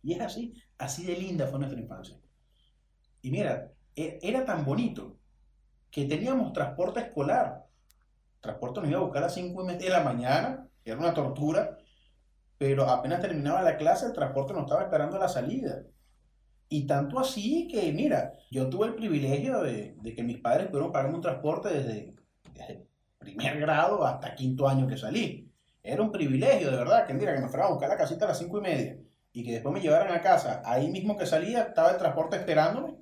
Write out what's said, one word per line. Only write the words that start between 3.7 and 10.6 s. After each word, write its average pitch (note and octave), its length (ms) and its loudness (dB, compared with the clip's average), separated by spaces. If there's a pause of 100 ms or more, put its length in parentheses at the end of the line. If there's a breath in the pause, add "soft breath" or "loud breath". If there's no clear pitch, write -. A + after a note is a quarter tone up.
e-, D#3 280 -8
era B3+ 220 0
tan F3 200 -2
bonito - 540 -2 (720)
que C#3 160 -2
teníamos A3+ 460 0
transporte F3 480 -2
escolar. - 680 0 (720)
El - 40 -20
transporte A#2+ 400 -8
nos D3+ 100 -2
iba F3 80 0
a F#3 40 2
buscar C#3+ 200 -2
a E3+ 40 0
las - 80 -2
cinco F3+ 280 -8
y F3+ 40 -6
media F3+ 200 -6
de F#3 60 2
la E3+ 100 6
mañana, C#3 640 0 (180)